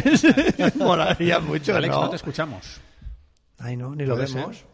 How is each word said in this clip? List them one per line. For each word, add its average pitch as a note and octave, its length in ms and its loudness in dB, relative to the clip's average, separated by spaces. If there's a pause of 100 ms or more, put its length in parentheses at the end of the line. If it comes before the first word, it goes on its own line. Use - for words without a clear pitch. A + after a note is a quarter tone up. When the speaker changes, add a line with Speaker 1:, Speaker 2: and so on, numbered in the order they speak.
(460)
Speaker 1:
<laughs> - 300 2
Molaría E3+ 640 2
mucho, D#3 360 -2
Speaker 2:
Alex, C#3+ 180 0
Speaker 1:
¿no? C#3+ 80 2
Speaker 2:
no E3 80 -2
te F3 60 -8
escuchamos. C#3+ 640 -10 (800)
Speaker 1:
Ay, B2 180 -10
no, B2+ 180 -10
ni D3 120 -6
lo B2+ 80 0
Speaker 2:
Puede C3 120 -2
ser, C3 140 -6
Speaker 1:
vemos. G3+ 340 -12